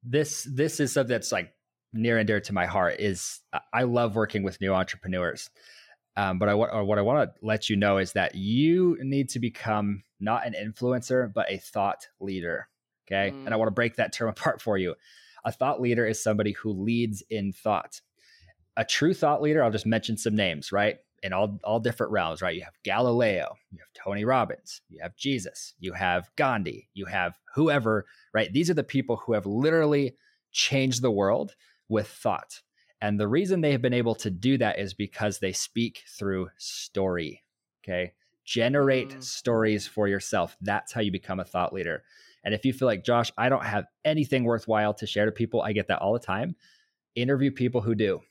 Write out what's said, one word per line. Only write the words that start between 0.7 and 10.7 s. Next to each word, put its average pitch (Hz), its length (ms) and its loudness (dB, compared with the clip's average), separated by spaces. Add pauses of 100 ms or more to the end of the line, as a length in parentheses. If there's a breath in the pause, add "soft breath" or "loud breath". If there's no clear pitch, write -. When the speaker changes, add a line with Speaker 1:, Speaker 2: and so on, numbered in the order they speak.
Speaker 1:
is 139 140 0
something 131 160 2
that's, 113 220 -2
like, 92 240 -4 (380)
near 113 260 2
and 107 80 2
dear 107 140 2
to - 120 -6
my 90 140 2
heart 90 320 2
is - 420 -4 (100)
I, - 100 -4 (120)
I 120 100 2
love 120 320 0
working 107 280 0
with 92 180 -4
new 98 100 0
entrepreneurs. 92 800 -2 (680 loud breath)
Um, 95 220 0
but 104 100 2
I 101 60 4
wa-, 107 140 4
or 107 160 -2
what 104 160 2
I - 20 2
wanna 120 400 2
let 107 260 -2
you 107 80 2
know 98 220 4
is 95 160 0
that 92 220 0
you 156 640 2
need 135 300 -2
to 123 100 -4
become 107 640 -2 (160)
not 107 260 -2
an 117 80 -6
influencer, 123 800 -2